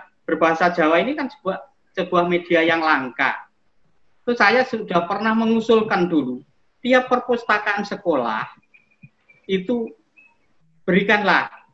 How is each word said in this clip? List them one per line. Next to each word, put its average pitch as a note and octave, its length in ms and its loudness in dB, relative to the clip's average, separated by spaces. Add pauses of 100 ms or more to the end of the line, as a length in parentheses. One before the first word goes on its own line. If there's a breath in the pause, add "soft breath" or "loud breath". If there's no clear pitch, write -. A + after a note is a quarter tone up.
(280)
berbahasa E3 400 2
Jawa E3+ 320 2
ini B3+ 160 -2
kan C#4+ 160 -6
sebuah, - 320 -8 (320)
sebuah F3 320 0
media F3 320 0
yang E3 240 2
langka. C3 640 -2 (720)
Itu A#3+ 160 -2
saya A#3+ 320 4
sudah F#3+ 400 -2
pernah G#3 240 -2
mengusulkan A3 800 2
dulu, B2+ 320 -2 (400)
tiap B3+ 240 2
perpustakaan G#3+ 800 -2
sekolah B2+ 640 -4 (960)
itu A3+ 480 -4 (880)
berikanlah, F#3+ 640 2 (260)